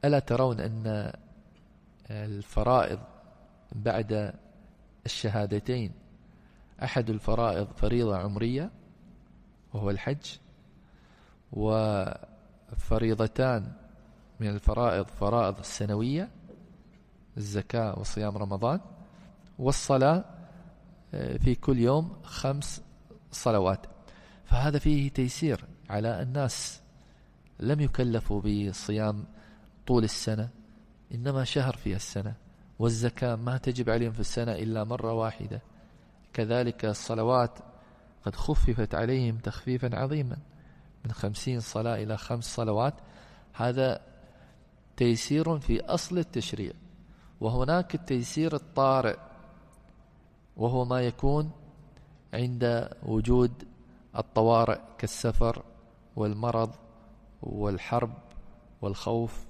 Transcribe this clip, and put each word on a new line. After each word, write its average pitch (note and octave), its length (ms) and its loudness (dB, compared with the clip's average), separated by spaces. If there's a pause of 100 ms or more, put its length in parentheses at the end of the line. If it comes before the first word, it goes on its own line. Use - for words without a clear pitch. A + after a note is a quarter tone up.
ألا C#3+ 140 6
ترون B2 400 2
أن A2 540 -4 (960)
الفرائض G#2+ 880 2 (720)
بعد G#2+ 640 -2 (720)
الشهادتين، G#2+ 880 -2 (920)
أحد A#2+ 260 0
الفرائض G#2+ 680 2
فريضة A2 420 2
عمرية A2+ 540 -2 (1000)
وهو G#2 160 -2
الحج، A2 480 -4 (2250)
وفريضتان A2+ 1000 0 (680)
من A2 80 -2
الفرائض G#2 600 2
فرائض G2+ 520 0
السنوية، A#2 680 -4 (1080)
الزكاة G#2 640 -4
وصيام G#2 380 -4
رمضان، G#2 420 -2 (800)
والصلاة، C#3 680 4 (880)
آه، - 240 -4
في B2 180 4
كل C3+ 220 2
يوم C#3+ 460 2
خمس - 580 -6 (500)
صلوات. F#2+ 540 2 (600)
فهذا C#3+ 340 4
فيه C#3+ 300 4
تيسير C3 560 -2 (240)
على G#2 320 -2
الناس، B2+ 600 -4 (760)
لم C#3+ 200 0
يكلفوا A#2+ 640 0
بصيام G#2 840 -2 (640)
طول A#2+ 160 6
السنة، A2 460 -2 (640)
إنما C3 300 -2
شهر C3 320 0
في G2 200 -4
السنة، G2+ 380 -6 (460)
والزكاة A#2 560 0
ما A#2+ 220 -4
تجب B2 320 -2
عليهم A#2 220 2
في A2 80 -8
السنة A2+ 320 -2
إلا A2 320 -2
مرة A2+ 300 -4
واحدة، A2 480 -4 (720)
كذلك A#2+ 520 0
الصلوات A2+ 760 0 (680)
قد G2+ 100 -4
خففت A#2+ 600 2
عليهم A#2 420 0
تخفيفاً B2 580 -4
عظيماً C3+ 420 -2 (680)
من A2+ 60 -4
خمسين A2+ 480 -4
صلاة A2+ 360 -4
إلى G#2+ 220 -4
خمس - 380 -6
صلوات. A#2 380 0 (600)
هذا B2 480 0 (960)
تيسير C#3+ 600 2
في A2+ 220 2
أصل - 360 -2
التشريع. A#2 560 -4 (680)
وهناك C3 540 2
التيسير D3+ 600 -2
الطارئ، C3+ 600 2 (1400)
وهو B2 280 0
ما B2+ 160 0
يكون C#3+ 500 2 (840)
عند A#2+ 560 0 (140)
وجود A#2+ 480 4 (640)
الطوارئ A2+ 640 4 (180)
كالسفر A#2 640 2 (520)
والمرض A2+ 600 0 (640)
والحرب G#2 720 -2 (680)
والخوف A2+ 680 -4